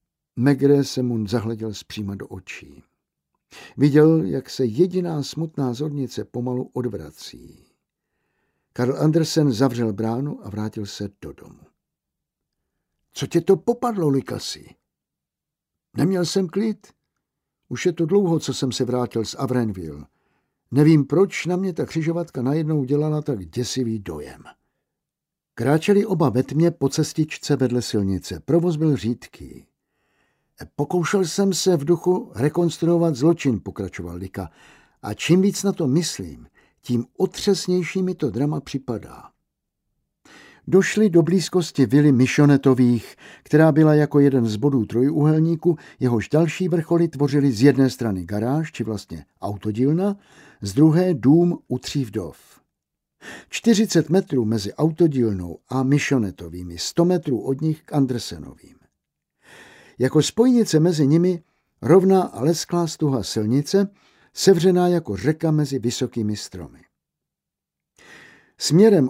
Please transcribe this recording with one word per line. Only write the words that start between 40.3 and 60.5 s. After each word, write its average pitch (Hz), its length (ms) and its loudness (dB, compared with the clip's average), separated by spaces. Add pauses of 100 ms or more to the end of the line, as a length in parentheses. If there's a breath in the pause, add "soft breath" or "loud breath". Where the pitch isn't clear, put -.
Došli 196 420 4
do 170 120 6
blízkosti 165 640 0
vily 143 260 4
Michonetových, 127 1040 4 (280 loud breath)
která 156 280 4
byla 151 220 6
jako 147 260 4
jeden 135 280 4
z 107 80 -4
bodů 127 300 0
trojúhelníku, 156 920 0 (220 loud breath)
jehož 120 300 0
další 165 400 0
vrcholy 170 380 0
tvořily 143 440 0
z 104 100 -2
jedné 135 280 6
strany 98 360 -6
garáž, 123 460 -4
či - 120 -6
vlastně 90 420 -8 (160)
autodílna, 127 760 -2 (440 soft breath)
z 98 120 -8
druhé 160 400 4
dům 156 540 4
u 127 120 -6
tří 139 260 -6
vdov. 101 560 -12 (880 loud breath)
Čtyřicet 202 600 2
metrů 156 360 0
mezi 107 280 -2
autodílnou 127 840 0 (120)
a 131 140 -2
Michonetovými, 92 960 -2
sto - 280 0
metrů 165 360 -2
od 139 200 -4
nich 156 220 -4
k - 100 -18
Andersenovým. 120 800 -6 (1300 loud breath)
Jako 131 200 2
spojnice 233 580 2